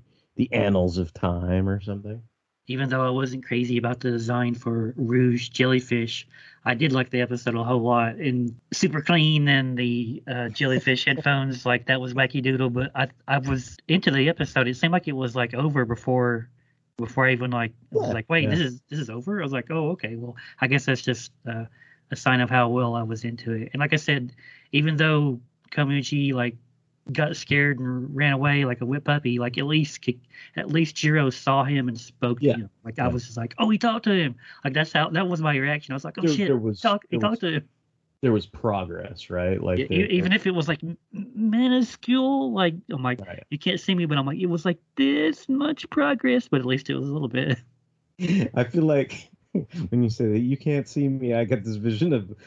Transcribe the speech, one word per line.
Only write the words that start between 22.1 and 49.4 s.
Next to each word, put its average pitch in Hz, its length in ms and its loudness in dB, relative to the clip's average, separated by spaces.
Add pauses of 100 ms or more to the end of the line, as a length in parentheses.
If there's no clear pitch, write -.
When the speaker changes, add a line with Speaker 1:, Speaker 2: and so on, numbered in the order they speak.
Speaker 2:
a 135 40 -6
sign 127 260 2
of 123 80 0
how 123 200 4
well 120 260 0
I 117 80 -2
was 113 220 -6
into 117 280 -6
it." 113 200 -6
And 139 80 -4
like 147 100 0
I 156 60 4
said, 139 340 -2 (400)
even 151 240 2
though 147 460 2 (300)
Komuji, 139 600 0
like, 123 240 -2 (560)
got 151 240 0
scared 143 440 0
and 127 360 -6
ran 143 160 2
away 143 320 2
like 120 160 -2
a 120 60 -4
whipped 143 220 -2
puppy, 139 320 0
like, 123 180 -2
at 143 80 -2
least 151 360 0
Ki-, 120 200 -2 (340)
at - 140 -6
least 160 260 2
Jiro 151 360 4
saw 135 320 2
him 135 240 0
and 113 120 -4
spoke - 420 -2
Speaker 1:
Yeah. 139 120 4
Speaker 2:
to 120 80 -2
him. 98 80 -10 (160)
Like, 117 140 -8
I 123 80 0
Speaker 1:
Yeah. 123 40 2
Speaker 2:
was 120 140 -4
just - 120 -12
like, 117 200 -6
"Oh, 220 140 2
he 208 80 4
talked 226 260 0
to 208 80 4
him." 151 220 2 (280)
Like, 135 100 -2
that's 156 200 0
how, 160 160 2
that 180 180 0
was 175 140 -2
my 151 160 2
reaction. 143 360 -2
I - 20 -4
was 135 100 -8
like, 160 140 -10
"Oh, - 20 -4
Speaker 1:
There, 165 100 4
Speaker 2:
shit, 147 160 2
Speaker 1:
there 135 100 4
was, 107 220 -2
Speaker 2:
talk, 202 300 2
he - 80 -2
Speaker 1:
there 156 100 2
was 226 120 0
Speaker 2:
talked - 20 -8
to 165 140 0
him." 151 120 -4 (540)
Speaker 1:
there 127 100 4
was 107 140 2
progress, - 880 -6
right? 90 300 0
Like, 90 180 0
Speaker 2:
Yeah, 135 100 -2
Speaker 1:
there, 165 160 2
Speaker 2:
e-, - 60 -4
even 180 180 2
Speaker 1:
there 196 80 4
Speaker 2:
if - 80 -6
it 190 60 2
was, 160 160 0
like, 165 160 -4
m-, 165 120 -8 (180)
m-, 214 220 -10
minuscule, 254 1200 0
like, 175 220 2 (160)
I'm 131 100 -4
like, 123 200 -2
Speaker 1:
Right. 90 280 -14
Speaker 2:
"You 147 80 -6
can't 185 220 -2
see 190 160 0
me," 175 100 2
but 147 140 0
I'm 135 80 0
like, 156 120 -4
"It 185 60 0
was, 170 180 -2
like, 175 140 0 (180)
this 277 540 0
much 285 400 -2
progress," 262 580 2
but 143 120 2
at 123 80 -2
least 131 240 -2
it 139 40 -4
was 135 140 -4
a - 40 -4
little 147 160 -4
bit. 127 280 0 (640)
Speaker 1:
<laughs> 180 340 0
I 123 120 2
feel 156 200 0
like 147 420 0 (260)